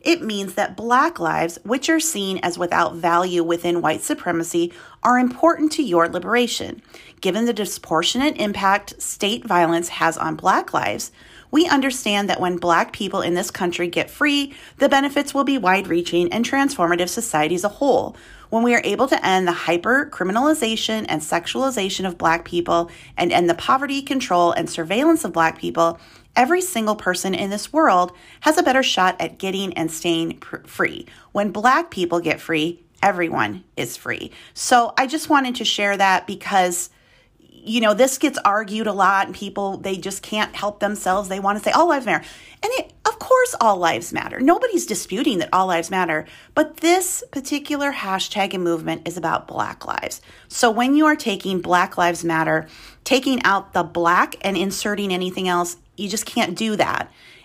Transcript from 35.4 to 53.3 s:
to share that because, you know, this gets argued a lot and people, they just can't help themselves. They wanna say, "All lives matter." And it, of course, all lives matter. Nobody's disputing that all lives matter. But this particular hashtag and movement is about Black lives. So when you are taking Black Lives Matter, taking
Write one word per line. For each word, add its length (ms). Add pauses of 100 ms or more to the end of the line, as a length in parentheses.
to 80
share 320
that 300
because, 640 (580)
you 320
know, 140
this 240
gets 260
argued 420
a 60
lot 340
and 80
people, 440
they 180
just 260
can't 320
help 260
themselves. 480
They 120
wanna 200
say, 100
"All 180
lives 160
matter." 200 (380)
And 120
it, 180 (120)
of 140
course, 420
all 160
lives 360
matter. 280
Nobody's 460
disputing 520
that 140
all 140
lives 240
matter. 360 (280)
But 240
this 540
particular 600
hashtag 640
and 80
movement 440
is 100
about 320
Black 360
lives. 360 (280)
So 220
when 240
you 120
are 100
taking 440
Black 380
Lives 260
Matter, 440 (340)
taking 420